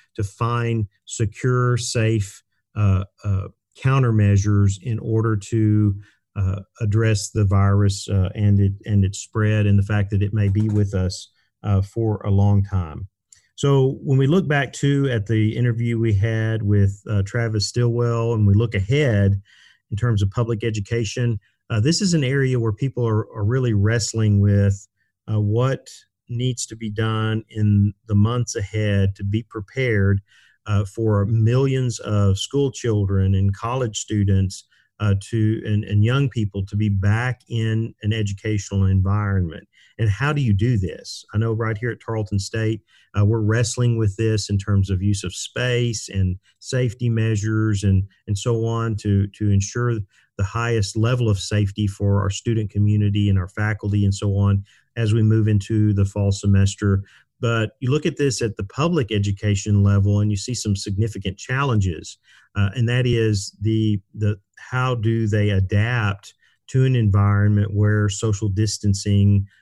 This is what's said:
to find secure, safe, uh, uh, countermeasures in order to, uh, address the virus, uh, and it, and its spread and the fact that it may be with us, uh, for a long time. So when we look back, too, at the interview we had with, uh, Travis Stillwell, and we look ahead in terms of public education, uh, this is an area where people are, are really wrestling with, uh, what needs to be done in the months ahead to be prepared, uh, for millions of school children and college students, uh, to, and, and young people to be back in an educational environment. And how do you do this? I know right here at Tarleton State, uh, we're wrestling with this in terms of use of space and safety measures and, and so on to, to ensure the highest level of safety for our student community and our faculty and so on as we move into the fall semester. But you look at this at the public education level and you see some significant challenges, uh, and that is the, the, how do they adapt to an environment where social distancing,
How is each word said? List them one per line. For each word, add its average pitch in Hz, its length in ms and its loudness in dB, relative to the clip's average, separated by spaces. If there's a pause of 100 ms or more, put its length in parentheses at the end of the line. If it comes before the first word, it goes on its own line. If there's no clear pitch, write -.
(160)
to 110 80 -6
find 117 640 -4 (180)
secure, 123 720 -2
safe, 113 640 -2 (340)
uh, 98 280 2 (200)
uh, 95 240 -2 (300)
countermeasures 104 1040 4
in 113 180 -4
order 113 360 0
to, 107 580 2 (420)
uh, 98 260 -2 (180)
address 110 520 0
the 107 120 0
virus, 101 640 2
uh, 95 260 2
and 104 260 4
it, 98 140 2 (120)
and 101 180 2
its 95 160 -2
spread 107 460 0
and 101 120 4
the 98 60 4
fact 101 260 -2
that 101 120 0
it 101 120 -2
may 104 140 2
be 107 220 2
with 104 240 0
us, 92 380 -4 (320)
uh, 101 180 2
for 107 400 -4
a 101 100 -4
long 101 320 4
time. 90 440 -6 (480)
So 139 480 2
when 135 160 2
we 135 80 2
look 160 200 2
back, 143 240 -2
too, 139 380 0
at 110 160 -2
the 110 320 0
interview 120 420 0
we 113 140 2
had 110 480 0
with, 101 480 2
uh, 101 140 0
Travis 110 440 -2
Stillwell, 117 680 0
and 107 140 2
we 98 60 6
look 110 220 2
ahead 101 680 2 (480)
in 101 80 -6
terms 110 240 0
of 104 80 0
public 113 340 -4
education, 117 760 -4 (300)
uh, 113 100 0
this 143 220 2
is 185 120 0
an 156 100 0
area 131 360 0
where 113 120 0
people 123 360 -4
are, 110 260 0
are 104 100 -6
really 123 300 0
wrestling 107 640 2
with, 101 480 2 (440)
uh, 107 80 0
what 113 500 -2 (400)
needs 120 380 -4
to 113 80 -16
be 113 140 -8
done 110 600 -2
in 104 440 2 (120)
the 107 100 -2
months 117 400 0
ahead 101 600 0
to 104 80 -12
be 101 200 -2
prepared, 101 800 -2 (460)
uh, 104 180 0
for 104 400 0
millions 123 760 0
of 101 360 2
school 139 340 -2
children 98 600 0
and 98 220 0
college 117 420 -4
students, 98 680 0 (340)
uh, 104 200 2
to, 110 460 -2
and, 107 180 -2
and 104 200 2
young 131 240 2
people 101 380 -4
to 104 100 -8
be 107 140 0
back 107 600 0
in 113 520 -2
an 104 100 -2
educational 101 760 -2
environment. 95 800 0 (320)
And 113 100 0
how 131 240 -2
do 147 80 -2
you 113 120 2
do 113 240 0
this? - 460 -8 (100)
I 107 40 -4
know 113 160 0
right 110 240 -4
here 117 140 -6
at 107 100 -12
Tarleton 107 380 -4
State, 110 420 -4 (360)
uh, 104 60 2
we're 110 180 2
wrestling 120 560 0
with 107 200 0
this 110 320 0
in 101 80 0
terms 98 320 0
of 90 120 -2
use 101 220 -2
of 90 100 -8
space 120 760 -4
and 95 280 -2 (220)
safety 123 500 -2
measures 110 720 0
and, 95 200 4 (240)
and 104 100 -2
so 113 280 -2
on 113 320 -2
to, 101 300 2
to 104 240 -2
ensure 117 480 0 (380)
the 101 60 -4
highest 113 540 -2
level 117 320 2
of 98 100 0
safety 104 480 -2
for 101 340 0
our 98 80 -2
student 110 400 -4
community 104 600 2
and 98 100 2
our 90 100 -4
faculty 104 540 -2
and 98 100 2
so 101 220 -2
on 101 280 2 (320)
as 113 180 0
we 117 80 2
move 107 260 4
into 107 460 2
the 101 120 2
fall 101 260 0
semester. 98 720 2 (360)
But 113 400 -2
you 127 120 -2
look 151 160 -2
at 165 100 -4
this 139 240 0
at 110 160 -2
the 104 60 -8
public 143 480 -2
education 101 720 0
level 101 380 2
and 104 100 0
you 101 60 -2
see 120 180 -8
some 104 200 -2
significant 101 640 -6
challenges, 117 800 -2 (380)
uh, 101 200 0
and 117 140 0
that 127 160 0
is 110 560 0
the, 110 380 0 (160)
the, 107 240 -2 (180)
how 127 380 -4
do 113 320 0
they 104 240 0
adapt 104 800 -2 (340)
to 131 180 2
an 131 100 2
environment 101 800 2
where 104 360 2
social 107 400 -2
distancing, 101 960 2 (140)